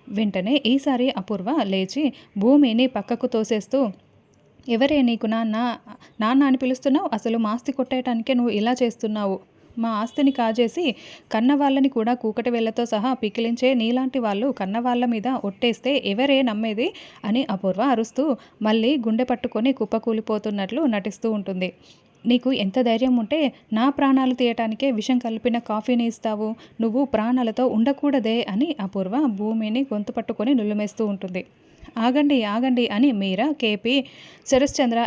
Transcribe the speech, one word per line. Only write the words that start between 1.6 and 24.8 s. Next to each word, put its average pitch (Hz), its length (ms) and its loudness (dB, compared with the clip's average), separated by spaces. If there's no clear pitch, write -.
లేచి 190 420 -2
భూమిని 247 480 4
పక్కకు 240 400 -4
తోసేస్తూ, 220 540 0
"ఎవరే 262 360 2
నీకు 233 240 0
నాన్న? 220 300 -2
నాన్న 247 240 4
అని 262 140 2
పిలుస్తున్నావు? 269 540 0
అసలు 226 260 -2
మా 220 120 -2
ఆస్తి 240 220 -4
కొట్టేయటానికే 254 640 -2
నువ్వు 240 180 0
ఇలా 214 200 0
చేస్తున్నావు. 214 640 -2
మా 226 140 -2
ఆస్తిని 240 420 0
కాజేసి 240 520 0
కన్న 233 240 2
వాళ్ళని 269 340 2
కూడా 233 260 0
కూకటి 233 360 -4
వేళ్ళతో 226 340 -2
సహా 226 300 -2
పికిలించే 233 600 -2
నీలాంటి 247 440 0
వాళ్ళు 220 340 -2
కన్న 196 260 -4
వాళ్ళ 247 260 0
మీద 233 240 -2
ఒట్టేస్తే 233 480 -2
ఎవరే 262 380 2
నమ్మేది?" 220 460 -2
అని 233 260 0
అపూర్వ 190 400 -2
అరుస్తూ 233 340 0
మళ్ళీ 226 340 2
గుండె 226 280 0
పట్టుకొని 240 480 0
కుప్పకూలిపోతున్నట్లు 220 1160 -2
నటిస్తూ 214 440 -2
ఉంటుంది. 190 400 -4
"నీకు 247 280 2
ఎంత 196 300 0
ధైర్యం 240 340 2
ఉంటే 240 240 0
నా 220 180 2
ప్రాణాలు 269 440 2
తీయటానికే 233 560 0